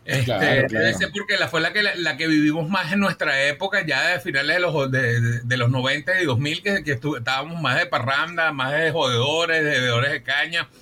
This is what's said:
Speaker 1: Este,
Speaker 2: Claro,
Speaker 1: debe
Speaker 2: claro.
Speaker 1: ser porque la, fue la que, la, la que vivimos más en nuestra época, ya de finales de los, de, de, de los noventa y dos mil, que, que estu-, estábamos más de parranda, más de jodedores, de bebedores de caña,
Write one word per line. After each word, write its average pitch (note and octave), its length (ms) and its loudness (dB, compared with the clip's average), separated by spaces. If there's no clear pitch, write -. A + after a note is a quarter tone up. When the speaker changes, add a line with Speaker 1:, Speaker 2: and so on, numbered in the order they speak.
Speaker 1:
Este, B2+ 220 0
Speaker 2:
Claro, A#2 180 0
Speaker 1:
debe C3+ 220 2
Speaker 2:
claro. E3+ 320 0
Speaker 1:
ser F#3+ 120 -2
porque G3+ 280 -4
la, E3 100 0
fue D#3+ 140 0
la E3+ 100 -2
que, G#3 100 0
la, G3+ 120 0
la D#3+ 240 -4
que D#3+ 80 -2
vivimos D3+ 420 2
más F3+ 240 -2
en G3+ 80 2
nuestra D#3 440 0
época, F#3 420 -2
ya C#3+ 220 0
de F3 120 0
finales D3 360 0
de F3+ 40 2
los, D3 300 0
de, A#2+ 300 2
de, A#2 200 0
de B2 160 -2
los A#2+ 140 2
noventa C#3+ 500 0
y F3 60 0
dos B2 120 0
mil, D#3 240 -2
que, G3 220 -2
que C#3 160 -2
estu-, D3 160 -2
estábamos C3+ 460 -4
más C3 160 2
de F3 80 0
parranda, D#3+ 680 0
más C3+ 200 -2
de D#3 180 2
jodedores, D#3 760 0
de D3+ 60 2
bebedores B2+ 420 2
de C#3+ 100 -4
caña, D#3 460 -2